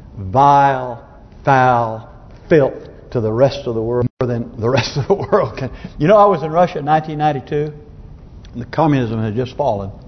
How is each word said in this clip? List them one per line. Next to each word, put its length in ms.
vile, 920
foul 640
filth 400
to 100
the 100
rest 360
of 80
the 60
world 260
more 80
than 320
the 100
rest 280
of 100
the 60
world 460
can. 120
You 80
know, 100
I 80
was 160
in 100
Russia 280
in 60
nineteen 340
ninety-two. 540
And 80
the 40
communism 560
had 140
just 200
fallen. 360